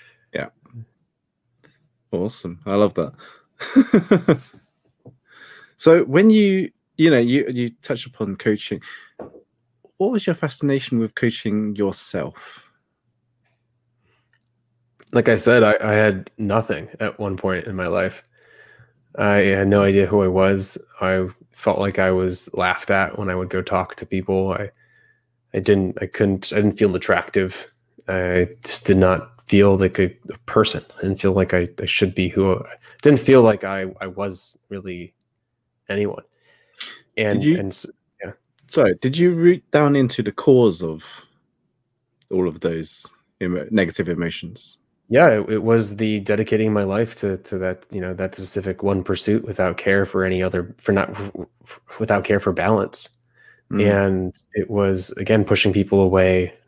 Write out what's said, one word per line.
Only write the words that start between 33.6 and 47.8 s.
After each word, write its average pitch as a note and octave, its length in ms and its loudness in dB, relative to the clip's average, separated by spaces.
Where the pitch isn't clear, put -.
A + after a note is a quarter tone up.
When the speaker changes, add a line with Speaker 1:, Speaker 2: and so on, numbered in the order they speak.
Speaker 2:
I, G2 220 -6
I F#2+ 60 -8
was F#2+ 500 -10
really F#2 440 -14
anyone. G2+ 340 -4
And, G#2+ 240 0
Speaker 1:
Did D3 80 2
you E3+ 100 2
Speaker 2:
and G2 140 -6
s-, - 140 -10
yeah. G2 60 -12
Speaker 1:
Sorry, G#2+ 300 2
did C3 180 -2
you F3+ 140 4
root E3+ 400 2
down D3 240 4
into B2 260 0
the G#2+ 80 -4
cause A2+ 540 4
of D#2+ 200 -10
all F#2 160 0
of D2+ 140 -6
those E2 440 -6
emo-, F2+ 300 -4
negative F#2 360 -2
emotions? E2+ 720 -8
Speaker 2:
Yeah, B2 320 4
it, - 100 -6
it G#2+ 140 -2
was A2 320 2
the G#2+ 240 -2
dedicating G#2+ 520 0
my G2+ 120 0
life G#2+ 320 -4
to, F#2+ 220 -4
to F#2+ 200 -10
that, F#2 320 -6